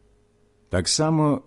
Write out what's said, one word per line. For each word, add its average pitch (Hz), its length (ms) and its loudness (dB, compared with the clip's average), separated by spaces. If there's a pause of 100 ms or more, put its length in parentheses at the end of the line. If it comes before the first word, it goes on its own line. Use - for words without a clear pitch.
(680)
Так 90 180 -2
само, 156 600 0